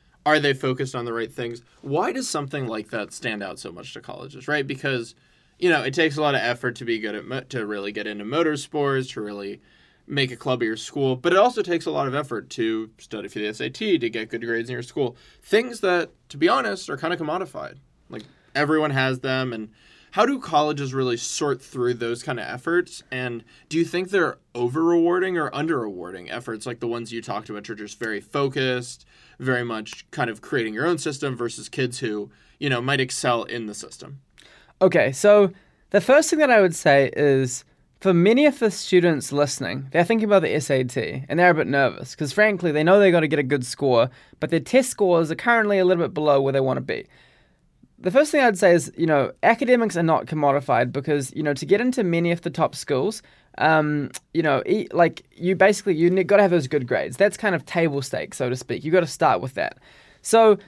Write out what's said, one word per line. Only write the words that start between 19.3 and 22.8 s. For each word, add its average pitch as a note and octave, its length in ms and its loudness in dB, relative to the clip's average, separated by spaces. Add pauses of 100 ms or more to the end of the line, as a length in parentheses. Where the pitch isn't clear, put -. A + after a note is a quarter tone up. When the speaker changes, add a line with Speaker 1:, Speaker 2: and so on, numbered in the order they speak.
Speaker 1:
and G#2+ 160 -12 (420)
how A3 140 2
do C#4 120 -2
colleges D3 560 -2
really B2+ 220 0
sort - 440 -4
through B2 340 -4
those A#2 280 -6
kind B2+ 180 -6
of G2+ 60 -8
efforts? E3+ 640 -4